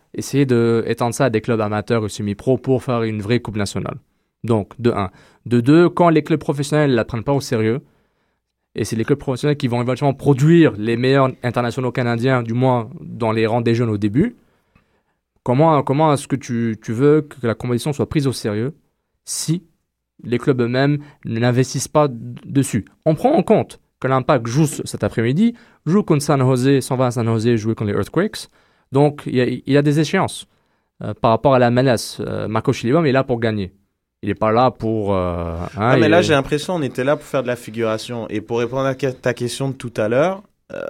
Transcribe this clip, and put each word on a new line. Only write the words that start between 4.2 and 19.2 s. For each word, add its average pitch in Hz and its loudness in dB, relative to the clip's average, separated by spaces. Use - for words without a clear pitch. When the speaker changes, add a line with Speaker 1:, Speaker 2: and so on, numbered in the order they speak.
Speaker 1:
Donc, 110 -2
de 117 2
un. 95 -4
De 120 2
deux, 156 6
quand 175 2
les 156 4
clubs 156 -2
professionnels 147 -2
ne 120 2
la 107 2
prennent 110 -8
pas 143 -2
au 139 0
sérieux, 113 -2
et 117 -2
c'est 113 -4
les 113 -2
clubs 139 0
professionnels 143 -4
qui 135 -4
vont 120 -2
éventuellement 127 -2
produire 147 4
les 113 -2
meilleurs 131 2
internationaux 120 -2
canadiens, 123 0
du 113 -4
moins 123 0
dans 113 -4
les 110 2
rangs 117 0
des 117 2
jeunes 117 0
au 107 -2
début, 113 0
comment, 147 4
comment 147 2
est-ce 135 -2
que - -4
tu, 117 -4
tu 120 -8
veux 147 4
que - -8
la 110 0
compétition 123 -2
soit 117 -2
prise 143 0
au 127 0
sérieux 113 -4